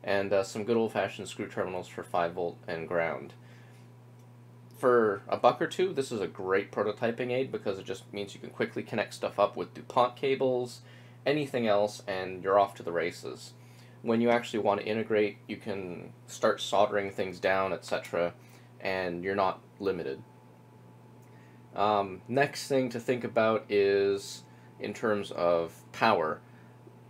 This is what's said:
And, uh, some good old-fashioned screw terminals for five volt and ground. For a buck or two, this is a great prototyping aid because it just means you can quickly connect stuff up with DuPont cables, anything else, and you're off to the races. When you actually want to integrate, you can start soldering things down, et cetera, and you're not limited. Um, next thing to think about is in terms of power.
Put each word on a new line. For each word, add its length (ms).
And, 300
uh, 120
some 200
good 140
old-fashioned 500
screw 180
terminals 400
for 160
five 300
volt 240
and 220
ground. 460
For 500
a 80
buck 240
or 60
two, 260
this 180
is 120
a 40
great 460
prototyping 580
aid 220
because 260
it 60
just 260
means 220
you 80
can 80
quickly 340
connect 300
stuff 260
up 200
with 160
DuPont 420
cables, 640
anything 420
else, 400
and 340
you're 160
off 180
to 60
the 100
races. 600
When 220
you 80
actually 300
want 200
to 60
integrate, 500
you 120
can 560
start 360
soldering 480
things 280
down, 360
et 100
cetera, 480
and 420
you're 120
not 260
limited. 440
Um, 500
next 420
thing 200
to 100
think 240
about 460
is 760
in 140
terms 360
of 440
power. 480